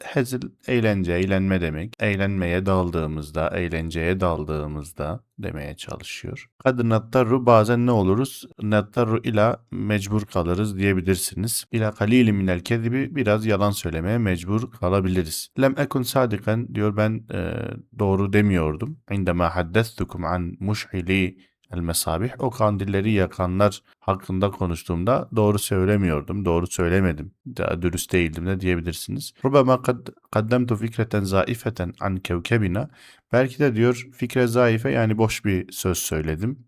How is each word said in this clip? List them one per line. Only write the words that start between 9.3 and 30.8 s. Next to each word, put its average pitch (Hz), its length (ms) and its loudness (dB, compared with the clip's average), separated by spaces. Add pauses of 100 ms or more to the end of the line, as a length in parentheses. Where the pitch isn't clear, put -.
mecbur 101 520 -2
kalırız 95 560 -2
diyebilirsiniz. 95 960 0
"İla 107 200 0
kalili 110 400 4
minel 92 280 0
kezibi", 117 560 -2
biraz 107 300 2
yalan 101 240 2
söylemeye 90 480 -2
mecbur 101 520 -2
kalabiliriz. 92 760 -2 (120)
"Lem 135 180 4
ekun 139 240 -2
sadikan", 113 720 -2
diyor, 104 220 0
"Ben, 110 360 0
e, 90 220 -4 (440)
doğru 98 340 2
demiyordum. 90 680 2 (120)
İndema 87 460 0
haddestukum 90 680 -2
an 87 360 -4
mush'ili 95 800 -2 (340)
el 87 80 -4
mesabih", 85 580 -2
o 131 120 -2
kandilleri 101 600 0
yakanlar 95 720 0 (180)
hakkında 98 500 -2
konuştuğumda 92 880 -2
doğru 104 220 4
söylemiyordum, 95 840 0
doğru 85 220 2
söylemedim, 85 680 0 (140)
daha 85 360 -4
dürüst 87 300 -2
değildim 85 340 0
de 92 140 -2
diyebilirsiniz. 87 720 -4 (120)
"Rubama 135 300 6
kad-, 123 380 -2 (180)
kaddemtu 117 460 0
fikreten 110 480 -2